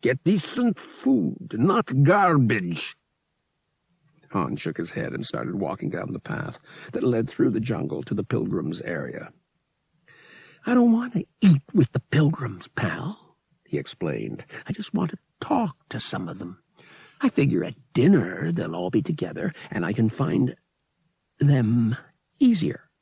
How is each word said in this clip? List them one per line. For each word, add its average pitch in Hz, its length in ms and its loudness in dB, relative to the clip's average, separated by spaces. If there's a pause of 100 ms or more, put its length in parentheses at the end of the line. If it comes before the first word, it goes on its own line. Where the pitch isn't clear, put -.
Get 127 220 0
decent 220 560 2
food, - 760 -2
not 143 460 2
garbage." 135 920 2 (1400)
Han 73 240 -2
shook - 220 -6
his 82 140 -6
head - 220 -6
and - 120 -6
started - 300 -6
walking - 340 -4
down - 240 -8
the - 60 -8
path - 400 -8 (320)
that 120 120 -4
led 117 260 0
through - 220 0
the 110 80 -2
jungle 98 440 -4
to - 100 -6
the 104 100 -4
pilgrims' - 580 -4
area. - 500 -10 (1300)
"I 233 80 0
don't 240 180 6
want 240 220 0
to - 120 -2 (160)
eat 165 220 8 (100)
with 147 200 4
the - 80 -2 (100)
pilgrims, 139 560 0
pal," 92 680 -6 (280)
he - 120 -6
explained. 60 680 -6 (220)
"I - 60 -4
just - 200 -10
want 185 180 -2
to 196 60 -14 (220)
talk 233 500 -2
to - 100 -8
some 95 280 -6
of 87 120 -12
them. 90 220 -14 (600)
I 269 80 2
figure 113 340 0
at - 300 -12
dinner 127 580 4
they'll 82 240 -4
all 90 140 -4
be 110 120 2
together, - 520 -4 (180)
and 87 140 -4
I 95 80 -2
can 110 160 2
find - 480 0 (840)
them 120 560 4 (440)
easier." 208 500 2 (120)